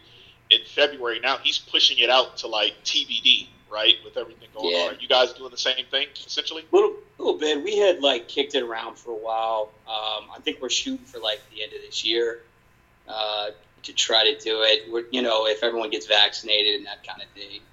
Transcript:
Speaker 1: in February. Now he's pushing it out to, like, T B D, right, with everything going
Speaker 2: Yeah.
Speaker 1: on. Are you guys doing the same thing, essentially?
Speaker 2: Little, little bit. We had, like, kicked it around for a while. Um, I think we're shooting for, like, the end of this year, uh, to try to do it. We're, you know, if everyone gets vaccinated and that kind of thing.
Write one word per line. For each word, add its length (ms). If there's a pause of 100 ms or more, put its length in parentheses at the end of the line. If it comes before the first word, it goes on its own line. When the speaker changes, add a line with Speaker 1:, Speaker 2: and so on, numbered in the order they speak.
(500)
Speaker 1:
in 160
February. 540
Now 180
he's 180
pushing 440
it 100
out 280
to, 100
like, 260 (100)
T 220
B 180
D, 240 (220)
right, 240 (100)
with 140
everything 340
going 220
Speaker 2:
Yeah. 80
Speaker 1:
on. 120
Are 60
you 80
guys 240
doing 200
the 40
same 300
thing, 220 (180)
essentially? 440
Speaker 2:
Little, 220 (240)
little 220
bit. 260
We 140
had, 240
like, 260
kicked 260
it 80
around 360
for 140
a 40
while. 540 (160)
Um, 500
I 80
think 160
we're 80
shooting 380
for, 120
like, 220 (140)
the 80
end 100
of 80
this 240
year, 380 (680)
uh, 440 (320)
to 80
try 300 (100)
to 60
do 240
it. 300
We're, 180
you 120
know, 260
if 160
everyone 260
gets 160
vaccinated 680
and 100
that 180
kind 160
of 100
thing. 300 (120)